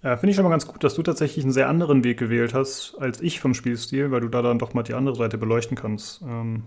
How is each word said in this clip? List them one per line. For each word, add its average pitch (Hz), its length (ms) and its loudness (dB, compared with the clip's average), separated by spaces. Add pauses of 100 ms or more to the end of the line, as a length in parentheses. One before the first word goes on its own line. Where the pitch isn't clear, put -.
Äh, 123 160 0
find 190 140 4
ich 196 60 4
schon 190 80 4
mal 175 60 4
ganz 160 160 2
gut, - 160 -10
dass 147 120 4
du 165 80 -2
tatsächlich 151 420 -2
einen 131 80 2
sehr 131 160 4
anderen 147 360 4
Weg 120 140 2
gewählt 117 360 0
hast - 440 -4
als 127 220 -4
ich 165 180 -2
vom 131 140 2
Spielstil, 127 580 -2
weil 127 100 2
du 117 80 -4
da 120 120 0
dann 120 180 2
doch 117 140 -4
mal 120 100 0
die 117 120 -6
andere 131 200 0
Seite 113 240 -2
beleuchten 113 380 0
kannst. 107 460 -8
Ähm, 117 440 -6